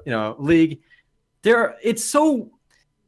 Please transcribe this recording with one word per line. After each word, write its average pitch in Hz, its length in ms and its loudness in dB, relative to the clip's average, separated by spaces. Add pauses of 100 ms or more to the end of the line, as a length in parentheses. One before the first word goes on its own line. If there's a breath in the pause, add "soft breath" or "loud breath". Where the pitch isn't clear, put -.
you 135 60 -6
know, 110 260 -4
League. 156 420 2 (640 soft breath)
There, 233 160 2
are, - 240 -2
it's 226 220 -4
so 285 460 0 (580)